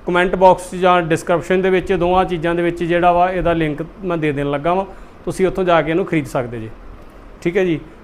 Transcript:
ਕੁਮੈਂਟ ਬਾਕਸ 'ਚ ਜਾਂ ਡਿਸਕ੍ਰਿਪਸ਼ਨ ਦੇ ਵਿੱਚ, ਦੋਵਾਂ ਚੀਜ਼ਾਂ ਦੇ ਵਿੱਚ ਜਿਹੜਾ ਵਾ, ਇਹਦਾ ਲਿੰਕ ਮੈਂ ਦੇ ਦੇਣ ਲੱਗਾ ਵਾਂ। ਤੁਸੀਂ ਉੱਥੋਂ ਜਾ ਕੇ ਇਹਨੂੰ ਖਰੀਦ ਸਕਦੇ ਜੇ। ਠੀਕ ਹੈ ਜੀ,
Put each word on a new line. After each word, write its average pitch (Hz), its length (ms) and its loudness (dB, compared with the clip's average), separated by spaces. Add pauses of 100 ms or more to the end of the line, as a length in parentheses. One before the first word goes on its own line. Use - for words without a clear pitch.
ਕੁਮੈਂਟ 180 300 0
ਬਾਕਸ 185 360 4
'ਚ 185 40 -10
ਜਾਂ 180 260 4
ਡਿਸਕ੍ਰਿਪਸ਼ਨ 170 600 0
ਦੇ 185 80 2
ਵਿੱਚ, 185 240 0
ਦੋਵਾਂ 185 320 2
ਚੀਜ਼ਾਂ 170 300 -2
ਦੇ 175 60 -2
ਵਿੱਚ 170 220 -2
ਜਿਹੜਾ 175 280 2
ਵਾ, 175 200 4
ਇਹਦਾ 170 220 0
ਲਿੰਕ 160 320 -2 (180)
ਮੈਂ 175 140 -4
ਦੇ 151 140 0
ਦੇਣ 143 200 -2
ਲੱਗਾ 143 220 -2
ਵਾਂ। 196 120 -2 (400)
ਤੁਸੀਂ 180 220 0
ਉੱਥੋਂ 180 160 -2
ਜਾ 175 180 4
ਕੇ 151 100 -2
ਇਹਨੂੰ 175 140 0
ਖਰੀਦ 156 200 -2
ਸਕਦੇ 120 340 -6
ਜੇ। 110 100 -10 (720)
ਠੀਕ 190 160 -2
ਹੈ 190 80 2
ਜੀ, 160 140 -2 (240)